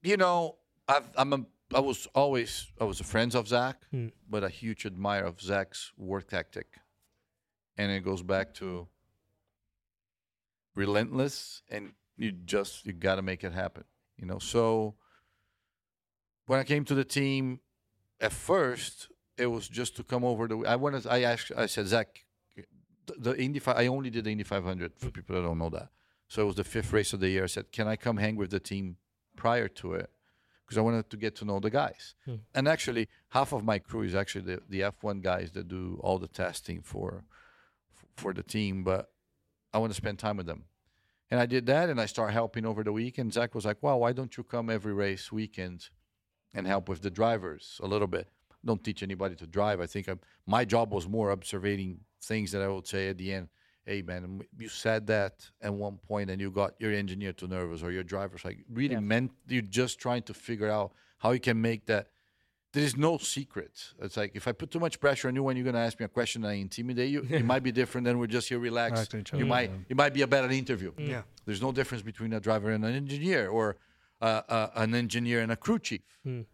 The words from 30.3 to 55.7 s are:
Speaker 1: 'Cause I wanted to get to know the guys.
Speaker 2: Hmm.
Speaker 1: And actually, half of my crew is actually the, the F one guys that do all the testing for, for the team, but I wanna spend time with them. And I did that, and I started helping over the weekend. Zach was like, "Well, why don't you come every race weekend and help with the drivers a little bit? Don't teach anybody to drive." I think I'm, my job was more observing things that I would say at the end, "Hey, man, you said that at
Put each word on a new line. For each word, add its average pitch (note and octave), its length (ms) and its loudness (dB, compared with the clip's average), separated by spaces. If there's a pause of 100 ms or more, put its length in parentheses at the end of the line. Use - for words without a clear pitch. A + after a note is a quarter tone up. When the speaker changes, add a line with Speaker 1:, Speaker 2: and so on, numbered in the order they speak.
Speaker 1:
'Cause - 100 -2
I A2 40 6
wanted A2+ 280 2
to G#2+ 80 -12
get G#2+ 200 -2
to G#2+ 80 -10
know G2 140 0
the G2+ 120 0
guys. - 440 -2 (100)
Speaker 2:
Hmm. B2 100 -8 (180)
Speaker 1:
And C3+ 140 2
actually, B2+ 420 0 (200)
half C3+ 240 2
of A#2 100 -2
my A2 160 2
crew A2 240 -6
is F#2 120 -2
actually G2 300 -2
the, F#2 240 -6
the F#2+ 140 0
F G2+ 200 -2
one G2+ 180 -2
guys F2+ 320 0
that F#2+ 140 -8
do F#2 360 -6
all F#2+ 160 2
the F2+ 100 -8
testing F2 520 -6
for, F#2 440 -8 (880)
for - 180 -6
the F#2 100 -6
team, G2 400 -2
but F#2 280 0 (600)
I A2 60 4
wanna A2 160 0
spend G2+ 240 -4
time G#2 180 0
with F#2 80 -4
them. D#2 200 -10 (640)
And B2 100 4
I A#2+ 40 6
did A#2+ 200 2
that, D#3 240 4
and C3 100 0
I A2 60 4
started G#2 280 -2
helping A2+ 320 0
over A2 180 -2
the G#2+ 100 0
weekend. A#2 400 -2
Zach A#2+ 220 0
was G#2+ 100 -4
like, G#2+ 160 0
"Well, C#3 180 4
why A#2 140 4
don't B2+ 240 -6
you B2 60 -8
come A#2 260 -4
every G#2+ 240 -2
race G2 380 -2
weekend F#2 580 -6 (640)
and F#2 140 -4
help G2 200 2
with F2 140 -4
the G2+ 80 -2
drivers F#2+ 760 0
a G2 40 -4
little G2+ 200 2
bit? F2+ 200 -2 (360)
Don't A2 200 0
teach - 200 -4
anybody F#2+ 320 -4
to E2+ 120 -16
drive." G2 340 2
I F2 60 -2
think G2 200 -6
I'm, F2+ 120 -4 (260)
my A2+ 180 4
job A2+ 300 4
was F2+ 140 -2
more G#2 240 2
observing F#2+ 680 -2 (220)
things G#2+ 320 -2
that G2 80 0
I G2 60 2
would F#2+ 200 -4
say G2 220 -2
at F#2+ 80 -4
the F#2+ 160 -4
end, F#2 140 -6 (380)
"Hey, G2+ 160 -4
man, F2+ 400 -8 (160)
you A2+ 100 -12
said A2 400 0
that G#2 420 0 (120)
at G#2 120 -2